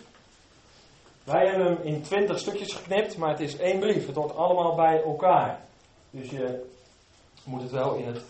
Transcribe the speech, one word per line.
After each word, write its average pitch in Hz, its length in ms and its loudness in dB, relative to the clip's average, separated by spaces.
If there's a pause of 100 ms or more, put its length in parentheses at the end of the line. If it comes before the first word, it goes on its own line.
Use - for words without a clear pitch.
(1200)
Wij 170 220 4
hebben 185 200 2
hem 170 160 0
in 151 200 -4
twintig 196 360 0
stukjes 196 340 -6
geknipt, 196 440 -2
maar 160 140 0
het 151 100 -2
is 143 160 -6
één 190 220 2
brief. 196 280 0
Het 135 100 -8
hoort 147 200 -4
allemaal 170 380 2
bij 160 280 4
elkaar. - 580 4 (500)
Dus 127 200 -14
je 127 400 -6 (720)
moet 127 180 -10
het 123 80 -10
wel 127 240 -2
in 95 120 -6
het 117 240 -10